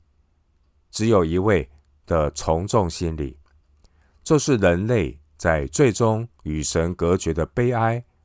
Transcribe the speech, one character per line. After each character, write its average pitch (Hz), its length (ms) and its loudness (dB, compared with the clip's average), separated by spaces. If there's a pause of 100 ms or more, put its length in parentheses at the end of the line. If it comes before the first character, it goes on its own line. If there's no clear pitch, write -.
(920)
只 107 160 -4
有 101 180 4
一 82 140 -2
味 92 300 0 (380)
的 78 260 0
从 85 340 -2
众 104 240 0
心 80 260 -6
理， 69 220 -8 (840)
这 156 160 2
是 139 180 2
人 92 300 2
类 90 320 -2 (180)
在 78 320 0
最 139 240 2
终 113 360 0 (140)
与 76 200 -6
神 85 320 -2
隔 87 220 2
绝 82 180 -2
的 80 120 -2
悲 123 260 -2
哀 117 320 -2 (200)